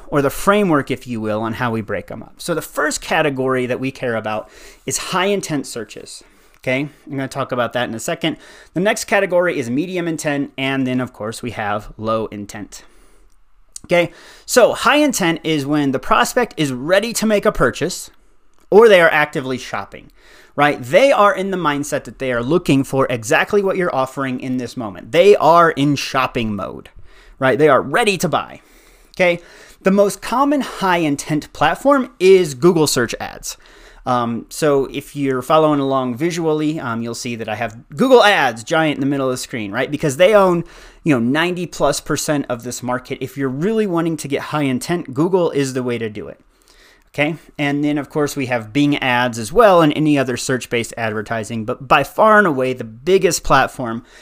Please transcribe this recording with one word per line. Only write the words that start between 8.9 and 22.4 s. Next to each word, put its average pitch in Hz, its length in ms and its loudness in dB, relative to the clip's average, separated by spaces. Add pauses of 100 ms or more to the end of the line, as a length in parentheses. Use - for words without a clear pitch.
category 180 520 2
is 117 100 -4
medium 170 380 -4
intent, 151 500 -4
and 135 300 -2
then 127 140 -2
of 123 120 -6
course 110 300 -10
we 120 80 -8
have 107 480 -6
low 110 280 -4
intent. 101 580 -14 (1040)
Okay, 175 260 0 (340)
so 214 260 4
high 262 260 2
intent 208 440 0
is 151 240 -2
when 147 240 0
the 135 80 -2
prospect - 580 0
is 143 160 -2
ready 185 420 -2
to 214 120 -2
make 208 180 2
a 214 60 2
purchase 139 600 -2 (600)
or 220 180 8
they 190 120 8
are 165 100 6
actively 139 480 -2
shopping, - 540 -12 (420)
right? 143 260 4
They 175 300 4
are 202 240 4
in 190 160 -4
the 185 60 -2
mindset 143 480 -2
that - 160 -14
they 131 100 -2
are 120 140 0